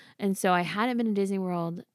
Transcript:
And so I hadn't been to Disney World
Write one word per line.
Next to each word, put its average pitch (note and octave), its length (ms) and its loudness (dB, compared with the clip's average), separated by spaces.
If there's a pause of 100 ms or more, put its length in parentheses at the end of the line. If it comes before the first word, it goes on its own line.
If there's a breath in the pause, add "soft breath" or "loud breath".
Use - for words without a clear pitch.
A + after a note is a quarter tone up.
(200 loud breath)
And G3 180 0
so F#3 160 2
I F3 80 4
hadn't G#3 360 0
been A#3 100 0
to G#3+ 60 0
Disney G3 260 0
World F3 440 -4 (120)